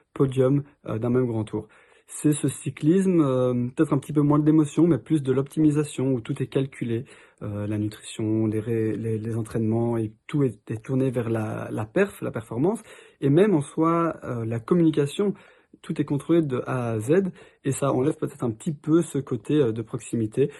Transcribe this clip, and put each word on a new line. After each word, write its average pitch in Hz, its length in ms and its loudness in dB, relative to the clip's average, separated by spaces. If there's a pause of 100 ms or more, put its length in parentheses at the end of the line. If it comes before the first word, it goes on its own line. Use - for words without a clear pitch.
(140)
podium, 135 500 2 (220)
euh, 110 140 -6
d'un 120 100 -2
même 127 160 2
grand 113 180 -2
tour. 107 240 -8 (400)
C'est - 260 0
ce 143 140 -2
cyclisme, 170 760 0
euh, 127 540 0
peut-être 160 180 0
un 139 40 2
petit 147 160 -6
peu 147 80 2
moins 147 180 4
de 151 60 0
l'émotion, 156 420 4
mais 151 100 4
plus 156 260 -2
de 131 80 0
l'optimisation, 143 840 0
où 120 80 -2
tout 139 200 -6
est 123 60 -2
calculé. 120 580 -4 (360)
Euh, 104 260 -6
la 107 100 -4
nutrition, 110 680 -4
les 107 160 -2
ré-, 110 340 -2
les, 110 220 -4
les 110 180 -6
entraînements, 113 600 -2
et 110 160 -4 (140)
tout 143 160 0
est, 120 280 -4
est 110 120 -8
tourné 131 280 0
vers 117 180 -4
la, 110 420 -4
la 107 140 -6
perf, 196 360 -2
la 123 100 -6
performance, 143 500 -2 (400)
et 143 80 2
même 190 240 6
en 147 80 4
soi, 165 640 0
euh, 117 220 -6
la 113 140 -4
communication. 160 760 2 (480)
Tout 160 200 -6
est 143 40 -2
contrôlé 160 360 2
de 127 240 -4
A 123 260 -2
à 110 80 -2
Z, 175 320 2 (320)
et 139 80 2
ça 135 200 0
enlève 143 240 2
peut-être - 280 -6
un 117 80 0
petit 147 220 -6
peu 156 280 2
ce 170 160 -6
côté, 135 380 -2
euh, 131 160 4
de 113 100 -4
proximité, 117 800 -2